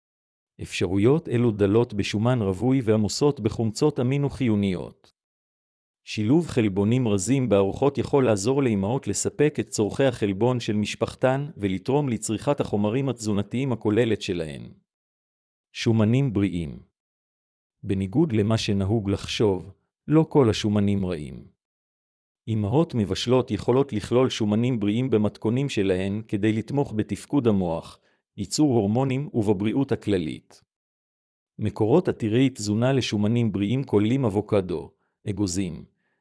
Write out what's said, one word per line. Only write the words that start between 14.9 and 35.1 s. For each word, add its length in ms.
שומנים 600
בריאים. 500
בניגוד 500
למה 260
שנהוג 520
לחשוב, 640
לא 200
כל 220
השומנים 560
רעים. 520
אמהות 460
מבשלות 560
יכולות 420
לכלול 380
שומנים 500
בריאים 300
במתכונים 580
שלהן 600
כדי 240
לתמוך 440
בתפקוד 500
המוח, 520
ייצור 380
הורמונים 600
ובבריאות 580
הכללית. 720
מקורות 500
עתירי 420
תזונה 420
לשומנים 600
בריאים 320
כוללים 400
אבוקדו, 640